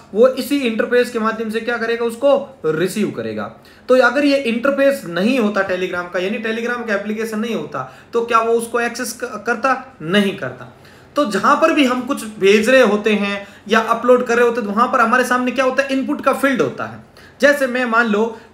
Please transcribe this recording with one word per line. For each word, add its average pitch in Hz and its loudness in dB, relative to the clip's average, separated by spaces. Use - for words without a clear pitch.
वो 233 6
इसी 262 -2
interface 240 0
के 233 -4
माध्यम 220 -4
से 226 -4
क्या 233 -4
करेगा, 233 -2
उसको 254 0
receive 175 -2
करेगा। 110 -6
तो 254 6
अगर 240 2
ये 277 4
interface 269 0
नहीं 190 0
होता 208 0
Telegram 180 -4
का, 190 -2
यानी 196 -2
Telegram 226 -6
का 208 -2
application 214 -4
नहीं 226 -4
होता, 147 -8
तो 233 0
क्या 233 2
वो 233 0
उसको 233 -2
access 233 -6
क-, 214 -10
करता? 240 -2
नहीं 190 0
करता। - -12
तो 294 4
जहाँ 226 2
पर 320 2
भी 294 4
हम 247 0
कुछ 247 -6
भेज 214 4
रहे 262 6
होते 208 2
हैं 202 -4
या 220 2
upload 240 2
कर 233 0
रहे 240 4
होते 240 0
हैं, 208 -4
तो 196 -4
वहाँ 240 2
पर 254 2
हमारे 233 2
सामने 247 0
क्या 262 0
होता 262 0
है, 269 -6
input 269 -2
का 269 4
फील्ड 262 0
होता 117 -4
है। 107 -14
जैसे 277 4
मैं 254 -2
मान 233 2
लो 208 0